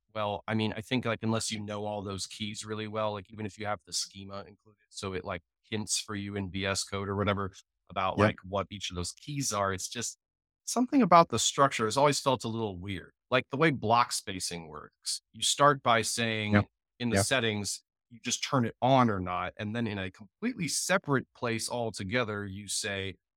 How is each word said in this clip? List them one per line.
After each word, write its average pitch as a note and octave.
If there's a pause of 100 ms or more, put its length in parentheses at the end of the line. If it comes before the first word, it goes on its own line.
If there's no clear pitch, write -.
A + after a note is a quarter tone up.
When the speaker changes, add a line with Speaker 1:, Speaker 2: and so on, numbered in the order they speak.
(140)
Speaker 1:
well, G#2
I A2
mean, A2
I A2
think, B2+
like, A2+
unless A2+
you G#2+
know G#2
all G#2
those G2
keys G#2+
really G#2+
well, G#2+
like, G2+
even G#2+
if G2+
you G#2
have G#2
the E2+
schema G2
included, -
so F#2+
it, F2+
like, F#2 (280)
hints G#2+
for G#2+
you G2+
in G2
V F#2+
S G2
Code G2
or G2
whatever G2 (380)
about, F#2
Speaker 2:
Yeah. G2+
Speaker 1:
like, -
what F#2+
each G2+
of F#2
those F2
keys C#3
are, G2
it's -
just - (480)
something B3+
about F3
the A2+
structure C3
has A2
always C#3+
felt B2+
a A#2+
little A2
weird. F#2 (180)
Like, B2+
the C3+
way D#3+
block A2+
spacing F2+
works, - (100)
you A2
start C#3+
by A2+ (500)
Speaker 2:
Yeah. G2+
Speaker 1:
saying - (320)
in A#2+
the G#2+
Speaker 2:
Yeah. G2+
Speaker 1:
settings, A2 (280)
you A#2
just -
turn B2+
it -
on B2+
or G2
not, F2+
and G#2
then A#2
in G2+
a F#2+
completely G3+
separate D3
place A2+
altogether, G#2+
you G2+
say, G2 (200)